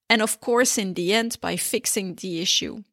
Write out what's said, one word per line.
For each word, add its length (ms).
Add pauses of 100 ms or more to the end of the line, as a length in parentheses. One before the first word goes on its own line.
and 120
of 200
course, 360
in 180
the 180
end, 280
by 140
fixing 600
the 260
issue. 520